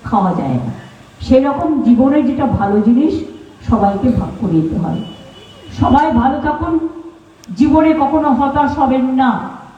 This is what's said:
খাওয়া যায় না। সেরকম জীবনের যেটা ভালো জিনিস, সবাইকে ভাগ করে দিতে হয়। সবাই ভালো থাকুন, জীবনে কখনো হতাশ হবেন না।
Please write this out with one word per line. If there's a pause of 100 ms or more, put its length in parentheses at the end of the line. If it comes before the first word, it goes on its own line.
খাওয়া
যায়
না। (480)
সেরকম
জীবনের
যেটা
ভালো
জিনিস, (560)
সবাইকে
ভাগ (120)
করে
দিতে
হয়। (800)
সবাই
ভালো
থাকুন, (680)
জীবনে
কখনো
হতাশ
হবেন
না। (300)